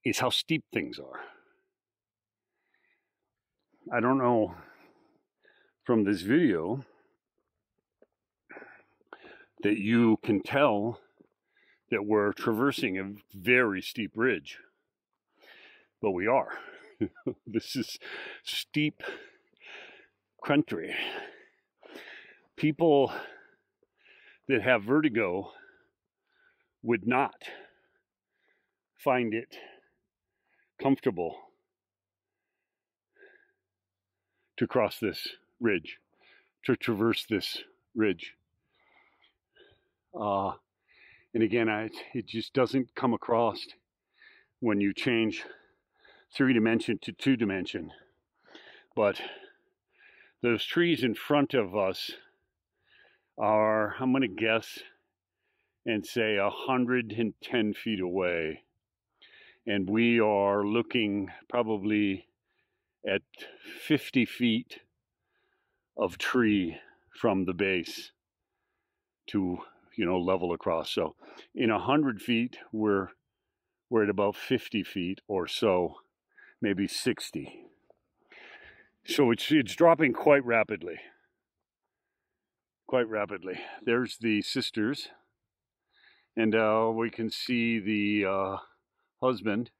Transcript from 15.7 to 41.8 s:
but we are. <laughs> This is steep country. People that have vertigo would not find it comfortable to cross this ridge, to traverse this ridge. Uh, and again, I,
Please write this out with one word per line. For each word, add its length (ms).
but 120
we 160
are. 320
<laughs> 360
This 280
is 220
steep 580
country. 480
People 560
that 140
have 220
vertigo 680
would 260
not 280
find 360
it 220
comfortable 560
to 100
cross 320
this 280
ridge, 380
to 100
traverse 540
this 300
ridge. 380
Uh, 320
and 80
again, 280
I, 200